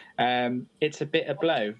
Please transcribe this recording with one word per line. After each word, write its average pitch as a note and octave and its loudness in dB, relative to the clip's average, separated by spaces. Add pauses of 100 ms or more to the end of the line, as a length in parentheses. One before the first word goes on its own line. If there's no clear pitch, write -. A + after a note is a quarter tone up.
(180)
um, B2 0 (140)
it's D3+ -2
a D3 -4
bitter D3+ 0
blow. C3+ 0